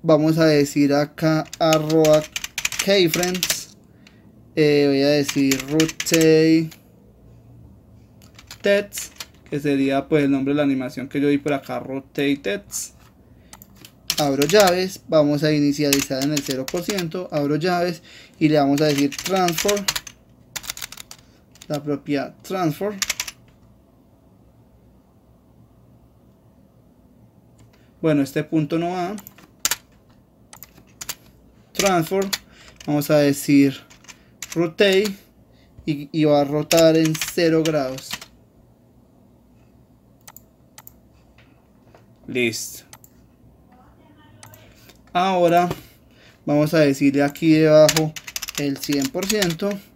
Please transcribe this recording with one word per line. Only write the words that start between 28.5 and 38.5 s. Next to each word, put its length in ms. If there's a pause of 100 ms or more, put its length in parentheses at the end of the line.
no 120
va. 260 (2500)
Transform, 560 (580)
vamos 240
a 60
decir 640 (720)
rotate 520 (800)
y, 260
y 120
va 180
a 20
rotar 540
en 160 (180)
cero 320
grados. 460 (4000)